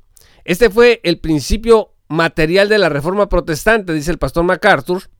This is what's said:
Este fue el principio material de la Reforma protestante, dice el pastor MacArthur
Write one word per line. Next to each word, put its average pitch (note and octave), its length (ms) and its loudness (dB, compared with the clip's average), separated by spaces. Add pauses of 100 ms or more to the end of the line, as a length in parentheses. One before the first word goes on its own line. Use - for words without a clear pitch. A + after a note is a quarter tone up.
(440)
Este F#3+ 260 2
fue A#3 320 4
el E3 160 -2
principio G#3 760 0 (160)
material E3 640 0
de G#3+ 80 2
la F3+ 100 2
Reforma F3+ 400 -2
protestante, F#3 640 -2
dice D#3 180 -4
el D#3+ 80 -4
pastor D#3 260 -2
MacArthur F3+ 760 -2